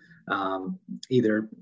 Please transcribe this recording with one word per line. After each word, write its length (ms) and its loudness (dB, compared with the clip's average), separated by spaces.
um, 480 -4
either, 380 4